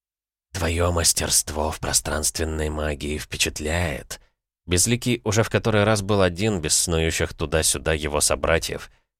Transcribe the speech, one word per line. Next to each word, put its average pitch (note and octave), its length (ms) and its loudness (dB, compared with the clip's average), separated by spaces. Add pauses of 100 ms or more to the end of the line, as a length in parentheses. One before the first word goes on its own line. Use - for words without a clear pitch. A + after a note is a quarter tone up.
(540)
«Твое F2 380 0
мастерство D#2 800 0
в D#2 100 -6
пространственной D#2 920 -2
магии D2+ 480 -4
впечатляет». D#2 1040 -4 (440)
Безликий A#2 600 0
уже A2 180 2
в - 60 -2
который G#2 340 2
раз G#2+ 180 2
был G2 200 2
один, F#2 400 2
без D2+ 160 0
снующих D#2+ 560 0
туда-сюда D#2 600 0
его D2 280 -2
собратьев. D#2 680 0 (300)